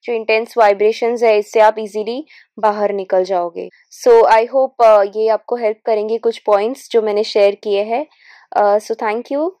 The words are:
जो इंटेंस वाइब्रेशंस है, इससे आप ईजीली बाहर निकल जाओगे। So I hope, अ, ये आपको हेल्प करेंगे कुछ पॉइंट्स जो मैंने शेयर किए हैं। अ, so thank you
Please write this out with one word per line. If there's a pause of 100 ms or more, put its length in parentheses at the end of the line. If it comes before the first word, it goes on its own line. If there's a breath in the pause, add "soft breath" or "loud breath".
जो
इंटेंस
वाइब्रेशंस
है,
इससे
आप
ईजीली (320 soft breath)
बाहर
निकल
जाओगे। (360 soft breath)
So (120)
I (100)
hope,
अ, (120)
ये
आपको
हेल्प
करेंगे
कुछ
पॉइंट्स
जो
मैंने
शेयर
किए
हैं। (500 soft breath)
अ,
so
thank
you (100)